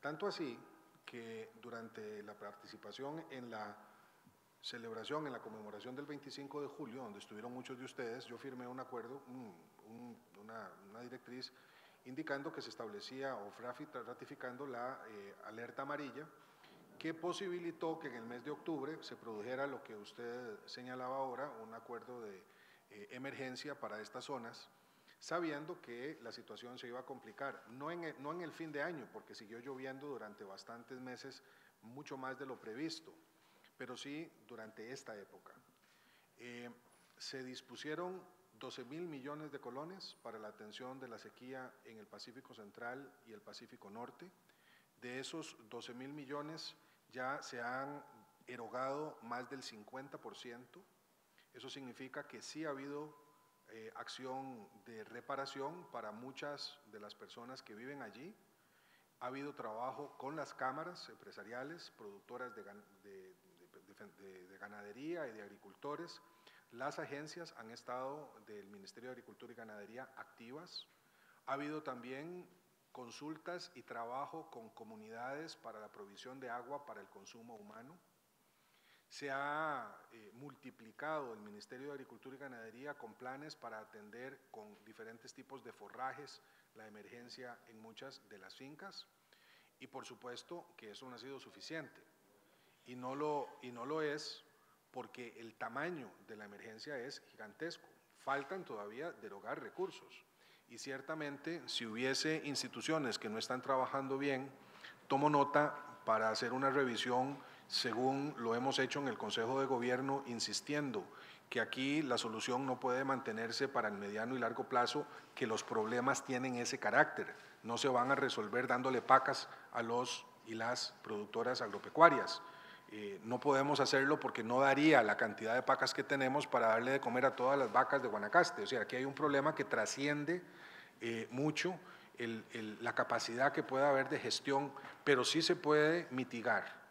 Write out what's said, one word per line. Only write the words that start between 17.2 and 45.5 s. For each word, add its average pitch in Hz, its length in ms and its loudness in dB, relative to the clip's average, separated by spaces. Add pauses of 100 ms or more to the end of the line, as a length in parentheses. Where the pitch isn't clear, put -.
que 156 80 -6
en 120 80 -6
el 113 100 -8
mes 120 180 -8
de 147 60 -6
octubre 147 540 -2
se - 120 -8
produjera 120 520 -2
lo 131 160 -6
que 110 120 -10
usted 120 680 -8
señalaba 127 520 -4
ahora, 135 340 -2 (120)
un 110 120 -12
acuerdo 117 460 -8
de, 98 220 -10 (460)
eh, 101 220 -14
emergencia 131 680 -6
para 107 220 -4
estas 120 240 -8
zonas, 120 440 -6 (560)
sabiendo 160 560 -2
que 123 400 -8
la 117 100 -8
situación 120 460 -12
se 120 100 -10
iba 120 120 -6
a 127 40 -8
complicar, 127 680 -8
no 135 180 -6
en 170 140 -4
el, 147 180 -6
no 143 100 -4
en 175 100 -4
el 160 100 -4
fin 160 200 -8
de 143 120 0
año, 156 280 -4
porque 107 220 -14
siguió 110 240 -12
lloviendo 131 480 -8
durante 110 380 -8
bastantes 117 560 -12
meses, 127 420 -10 (400)
mucho 131 340 -12
más 131 220 -6
de 143 80 -6
lo 127 140 -8
previsto, 127 520 -6 (640)
pero 127 220 -8
sí 147 340 -8 (160)
durante 110 440 -12
esta 123 260 -8
época. - 340 -16 (840)
Eh, 120 320 -8 (480)
se - 260 -6
dispusieron 156 800 -6 (380)
doce 127 260 -8
mil 160 220 -6
millones 147 440 -6
de 139 80 -6
colones 160 640 -8
para 113 160 -10
la 107 120 -8
atención 127 500 -10
de 131 80 -10
la 113 100 -10
sequía 127 540 -10 (140)
en 113 120 -14
el 104 80 -14
Pacífico 113 480 -14
Central 120 580 -8 (140)
y 113 80 -16
el 104 80 -14
Pacífico 107 480 -14
Norte. 175 400 -10 (720)
De 127 180 -4
esos - 380 -6 (140)